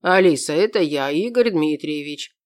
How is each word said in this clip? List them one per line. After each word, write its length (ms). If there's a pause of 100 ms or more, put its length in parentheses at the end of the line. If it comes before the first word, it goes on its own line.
"Алиса, 520
это 260
я, 300
Игорь 420
Дмитриевич", – 840 (100)